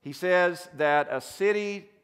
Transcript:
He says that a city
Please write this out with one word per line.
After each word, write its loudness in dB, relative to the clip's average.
He -14
says 0
that 2
a -4
city -2